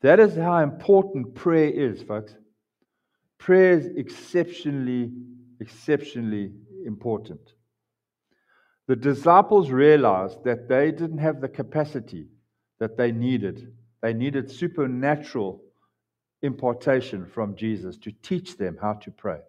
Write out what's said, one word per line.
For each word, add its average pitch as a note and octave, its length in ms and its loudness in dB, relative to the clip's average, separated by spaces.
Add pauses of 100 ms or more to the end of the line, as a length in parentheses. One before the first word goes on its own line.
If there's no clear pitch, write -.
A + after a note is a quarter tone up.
That D#3 180 6
is G#3 160 8
how E3+ 240 2
important F#3+ 760 2
prayer D#3+ 360 2
is, C3 320 -4
folks. G#2+ 340 -10 (1000)
Prayer F#3 400 6
is C#3 80 -4
exceptionally, C3+ 1300 -6 (480)
exceptionally A2 920 -6 (320)
important. G#2+ 720 -10 (1300)
The C3 100 0
disciples E3 760 4
realized B2+ 720 4
that A2+ 260 -4
they C#3 220 2
didn't D#3+ 280 -6
have D3+ 220 -2
the C3 80 -6
capacity B2+ 800 -8 (500)
that A2 180 -6
they A#2+ 160 0
needed. A2+ 640 -4 (240)
They A#2 120 -2
needed C3 380 -4
supernatural C#3 1120 -4 (800)
impartation B2 840 -2
from G2+ 300 -6
Jesus F#2 440 -6
to A2 120 -14 (120)
teach F#3 340 -8
them F2+ 260 -6
how G#2+ 120 -4
to G#2 180 -16
pray. E2 360 -8